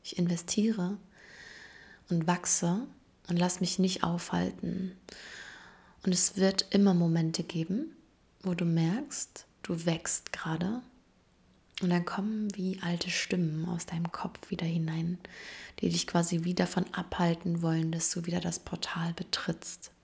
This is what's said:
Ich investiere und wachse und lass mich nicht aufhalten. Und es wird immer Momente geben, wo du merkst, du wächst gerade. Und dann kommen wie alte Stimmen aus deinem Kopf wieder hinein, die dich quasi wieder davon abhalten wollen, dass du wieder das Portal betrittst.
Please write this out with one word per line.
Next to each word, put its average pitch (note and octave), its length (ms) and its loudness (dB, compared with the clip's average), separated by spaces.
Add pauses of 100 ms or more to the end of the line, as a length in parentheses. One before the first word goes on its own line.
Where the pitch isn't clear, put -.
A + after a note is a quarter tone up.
Ich - 160 -8
investiere F#3+ 760 0 (1120)
und E3 180 4
wachse F3 600 2 (400)
und F3 100 2
lass F3+ 220 4
mich F3 200 0
nicht F#3 240 2
aufhalten. F3+ 920 -2 (1080)
Und F#3 100 4
es - 240 2
wird F#3+ 320 4
immer G3+ 240 6
Momente E3 500 4
geben, F3+ 520 -4 (460)
wo F#3 120 -2
du F3 120 0
merkst, E3+ 800 0 (180)
du E3 220 -4
wächst - 460 -2
gerade. F3 500 -2 (1000)
Und F3+ 80 2
dann F3 160 4
kommen G#3+ 500 -2
wie F#3 260 -2
alte F3 280 -2
Stimmen E3 580 0
aus F3 180 -4
deinem E3+ 260 -2
Kopf - 380 -8
wieder E3+ 160 -2
hinein, E3 540 0 (600)
die F3 100 2
dich E3+ 180 0
quasi E3+ 360 2
wieder F3+ 220 2
davon F3+ 280 0
abhalten E3+ 680 0
wollen, D#3+ 300 2
dass E3 200 0
du E3+ 140 -4
wieder F3 140 0
das E3+ 200 -2
Portal E3+ 540 -4
betrittst. - 800 -6 (120)